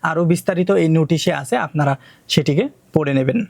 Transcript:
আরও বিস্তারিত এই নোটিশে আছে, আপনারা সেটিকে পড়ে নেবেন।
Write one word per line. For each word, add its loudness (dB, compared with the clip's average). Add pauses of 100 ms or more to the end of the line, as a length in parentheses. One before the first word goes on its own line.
আরও -2
বিস্তারিত 0
এই 2
নোটিশে 0
আছে, -4
আপনারা -2 (300)
সেটিকে 0 (300)
পড়ে 2
নেবেন। 0 (100)